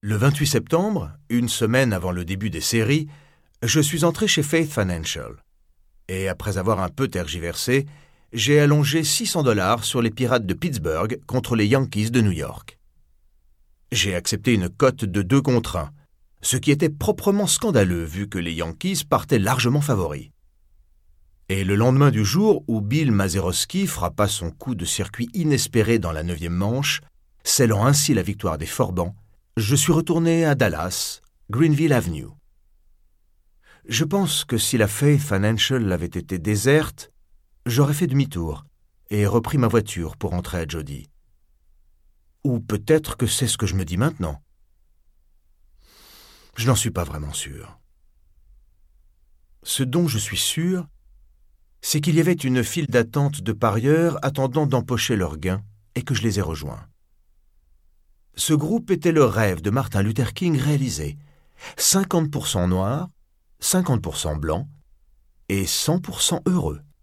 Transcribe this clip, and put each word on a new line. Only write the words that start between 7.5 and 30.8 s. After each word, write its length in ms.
j'ai 280
allongé 440
six 220
cents 160
dollars 420
sur 200
les 80
Pirates 340
de 80
Pittsburgh 720
contre 300
les 100
Yankees 460
de 100
New 120
York. 440
J'ai 220
accepté 400
une 160
cote 360
de 180
deux 180
contre 360
un, 120
ce 140
qui 120
était 220
proprement 560
scandaleux 560
vu 260
que 80
les 160
Yankees 560
partaient 300
largement 420
favoris. 480
Et 140
le 120
lendemain 360
du 120
jour 440
où 120
Bill 320
Mazeroski 760
frappa 400
son 240
coup 240
de 100
circuit 480
inespéré 640
dans 140
la 100
neuvième 320
manche, 480
scellant 440
ainsi 260
la 80
victoire 380
des 80
Forbans, 480
je 160
suis 200
retourné 500
à 100
Dallas, 680